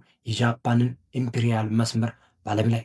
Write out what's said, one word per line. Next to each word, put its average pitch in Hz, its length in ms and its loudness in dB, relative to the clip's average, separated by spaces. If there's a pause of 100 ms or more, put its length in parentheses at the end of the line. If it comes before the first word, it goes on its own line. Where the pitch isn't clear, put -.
(260)
የጃፓንን 120 640 0 (240)
ኢምፔሪያል 120 560 -2
መስመር 117 420 0 (340)
በዓለም 107 240 0
ላይ 117 140 0